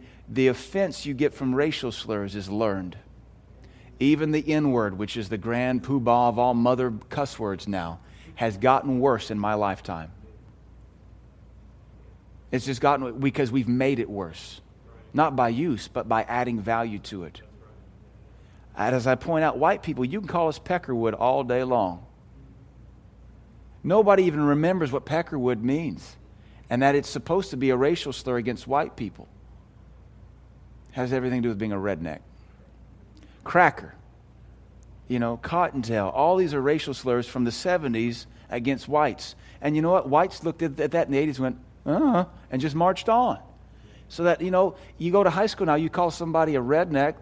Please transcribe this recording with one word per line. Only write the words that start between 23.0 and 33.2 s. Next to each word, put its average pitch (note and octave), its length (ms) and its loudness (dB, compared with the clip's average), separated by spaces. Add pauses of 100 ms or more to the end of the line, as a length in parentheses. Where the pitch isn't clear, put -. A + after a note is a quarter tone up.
Nobody G3 400 6
even D3+ 180 2
remembers D3+ 500 2
what C3+ 140 -4
peckerwood C3+ 560 -2
means, C3+ 560 -4 (540)
and B2 100 0
that C#3 140 4
it's C#3 140 0
supposed F3 420 -4
to C#3 60 -8
be C3 140 2
a B2+ 60 4
racial C#3+ 360 0
slur B2 260 -4
against A#2 280 -6
white C#3 300 -2
people. - 320 -10 (1600)
Has B2+ 200 -4
everything B2+ 300 -2
to A#2+ 40 0
do A#2+ 40 0
with G2+ 80 -4
being G#2+ 140 -4
a G2+ 40 -4
redneck. E2+ 440 -4 (1200)